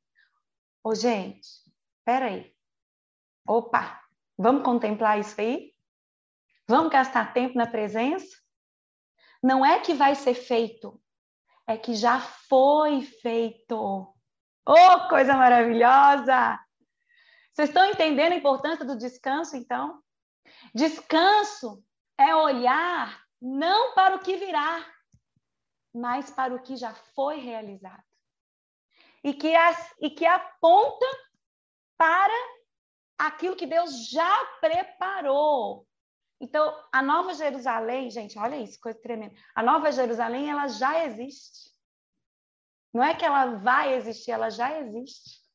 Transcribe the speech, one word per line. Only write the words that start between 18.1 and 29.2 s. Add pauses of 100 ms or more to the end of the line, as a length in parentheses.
a
importância
do
descanso,
então? (720)
Descanso (340)
é
olhar (200)
não
para
o
que
virá, (1080)
mas
para
o
que
já (200)
foi
realizado. (1160)